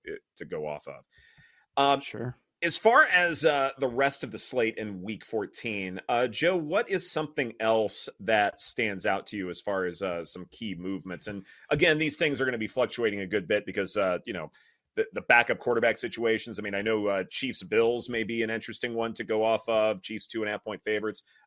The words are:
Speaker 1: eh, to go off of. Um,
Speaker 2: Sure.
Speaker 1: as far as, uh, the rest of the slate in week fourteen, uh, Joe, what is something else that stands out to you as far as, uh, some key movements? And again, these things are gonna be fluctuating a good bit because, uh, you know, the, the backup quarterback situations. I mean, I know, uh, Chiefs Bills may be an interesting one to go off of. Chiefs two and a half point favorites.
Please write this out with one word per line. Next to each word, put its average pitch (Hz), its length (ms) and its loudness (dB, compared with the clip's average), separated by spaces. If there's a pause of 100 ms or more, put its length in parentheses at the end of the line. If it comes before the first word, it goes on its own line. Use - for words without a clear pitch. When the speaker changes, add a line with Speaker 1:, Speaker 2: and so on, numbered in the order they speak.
Speaker 1:
eh, 78 40 -8 (240)
to - 100 -12
go 76 200 -8
off 76 220 -8
of. 67 160 -16 (720)
Um, 139 240 4
Speaker 2:
Sure. 120 380 -8 (240)
Speaker 1:
as 170 160 2
far 247 340 8
as, 175 320 4
uh, 139 360 4
the 135 80 2
rest 135 360 0
of 123 60 -6
the 104 80 -8
slate 113 400 2
in 101 240 -6
week 104 240 -8
fourteen, 101 800 -4
uh, 123 200 2
Joe, 151 280 0
what 175 320 0
is 185 220 -2
something 147 500 -2
else 110 480 2 (120)
that 104 400 2
stands 101 440 -2
out 98 220 0
to 110 100 -8
you 92 140 -4
as 85 100 -8
far 95 240 -2
as, 87 160 -4
uh, 87 240 -4
some 90 260 -10
key 107 240 -8
movements? 90 520 -6
And 101 180 -10 (240)
again, 156 300 4
these 151 180 0
things 143 240 0
are 131 60 0
gonna 127 100 0
be 110 100 -4
fluctuating 107 540 0
a 95 60 -6
good 92 200 -2
bit 104 200 2
because, 98 320 -4
uh, 92 260 2
you 117 80 -8
know, 82 180 -8 (440)
the, 110 180 0
the 104 80 -8
backup 120 380 4
quarterback 117 400 2
situations. 113 600 -2
I 104 40 -8
mean, 101 120 -6
I 98 60 -2
know, 110 280 0
uh, 98 200 0
Chiefs - 340 -6
Bills 113 460 2
may 117 160 -2
be 113 180 -2
an 110 60 -2
interesting 113 460 -6
one 113 180 -2
to 113 120 -8
go 110 200 0
off 110 240 2
of. 110 320 2
Chiefs 107 260 -10
two 117 140 -6
and 107 80 -2
a 104 40 -2
half 101 120 -6
point 101 180 -8
favorites. 107 400 -2 (240)